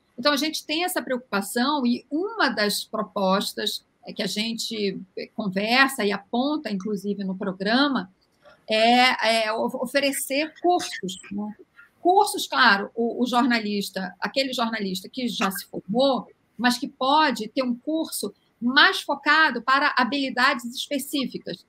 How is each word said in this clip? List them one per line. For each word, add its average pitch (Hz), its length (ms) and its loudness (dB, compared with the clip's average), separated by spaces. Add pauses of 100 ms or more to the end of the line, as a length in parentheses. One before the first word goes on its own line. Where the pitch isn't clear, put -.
(200)
Então, 294 140 2
a 277 40 0
gente 311 280 -4
tem 320 180 -2
essa 359 180 -2
preocupação, 247 840 -2
e 240 260 0
uma 359 380 0
das 208 340 -2
propostas, 208 1040 -2 (200)
é, 185 60 -14
que 190 100 -8
a 214 60 -2
gente, 214 720 -4 (160)
é, - 120 -10
conversa 220 760 0
e 202 80 2
aponta, 262 580 -2
inclusive, 202 540 -4
no 190 140 -4
programa, 208 760 0 (580)
é, 226 760 4
é 214 80 -2
o-, 233 300 -2
oferecer 277 800 -2
cursos, 339 560 0 (140)
né? 208 240 -8 (460)
Cursos, 392 460 4
claro, 220 480 4
o, 233 280 -2
o 254 40 0
jornalista, 214 920 0
aquele 269 340 -2
jornalista 220 540 -4
que 247 200 -6
já 190 240 -2
se - 140 -10
formou, 233 600 0 (300)
mas 240 200 2
que - 100 -6
pode 262 640 2
ter 262 140 -2
um 247 120 -2
curso 311 580 -4 (260)
mais 302 420 4
focado 294 600 2
para 277 340 2
habilidades 254 800 0
específicas. 269 960 -6